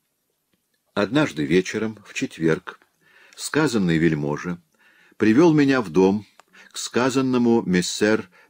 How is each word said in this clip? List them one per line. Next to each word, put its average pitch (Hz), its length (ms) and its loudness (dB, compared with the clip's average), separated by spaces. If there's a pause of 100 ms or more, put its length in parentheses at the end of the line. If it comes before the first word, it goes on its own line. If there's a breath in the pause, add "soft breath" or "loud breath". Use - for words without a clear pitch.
(960)
Однажды 104 500 -2
вечером, 104 600 -2
в - 100 -20
четверг, - 680 -4 (560 soft breath)
сказанный 113 640 0
вельможа 78 640 -2 (560 soft breath)
привел 139 380 4
меня 139 260 2
в 98 100 -8
дом 95 360 2 (460 soft breath)
к - 60 -20
сказанному 123 840 0
мессер 104 680 0 (220 soft breath)